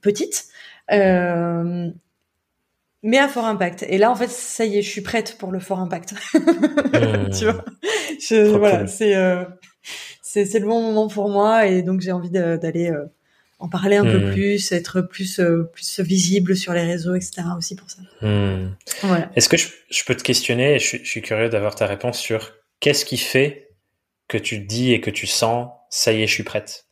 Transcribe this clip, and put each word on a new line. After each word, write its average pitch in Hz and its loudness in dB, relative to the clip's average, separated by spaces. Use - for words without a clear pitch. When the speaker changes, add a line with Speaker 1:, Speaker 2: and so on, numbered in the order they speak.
Speaker 1:
petite, - -2
euh, 175 2
mais 226 2
à 277 4
fort 247 -4
impact. 185 -2
Et 190 0
là, 220 6
en 247 2
fait, 240 -4
ça - -6
y 208 0
est, 202 0
je 202 -4
suis 214 -10
prête 220 -4
pour 185 -10
le 190 -4
fort 180 -6
impact. 175 -6
<laughs> - -14
Speaker 2:
Mmh. 101 2
Speaker 1:
Tu 98 -2
vois, 220 0
je, 214 6
Speaker 2:
Trop 208 6
Speaker 1:
voilà, 202 6
Speaker 2:
cool. 190 -4
Speaker 1:
c'est, 208 2
euh, 185 2
c'est, 202 0
c'est 196 0
le 202 -2
bon 226 2
moment 220 0
pour 208 -2
moi 208 4
et 185 4
donc 185 0
j'ai 180 -4
envie 180 -4
de, 170 0
d'aller, 170 -2
euh, 151 -4
en 175 -10
parler 196 2
un 202 6
peu - 6
Speaker 2:
Mmh. 98 2
Speaker 1:
plus, 196 0
être 175 -2
plus, 185 -6
euh, 170 2
plus - -8
visible 185 2
sur 185 -4
les 175 0
réseaux, 175 -2
et 185 0
cetera 175 -8
aussi 170 -8
pour - -20
ça. - -20
Speaker 2:
Mmh. 98 0
Speaker 1:
Voilà. 180 0
Speaker 2:
Est-ce - 4
que - 4
je, - -2
je - -4
peux - 0
te - -12
questionner, 127 2
je - -2
suis, - -4
je - -10
suis 110 -8
curieux 113 -2
d'avoir 104 -2
ta 107 -2
réponse 101 -4
sur - -6
qu'est-ce - 2
qui 131 -6
fait - -2
que 113 -4
tu 104 -6
dis 113 0
et 110 2
que - -6
tu 101 -6
sens, 120 -2
ça - 0
y 110 0
est, 110 0
je 104 0
suis - -2
prête. - -10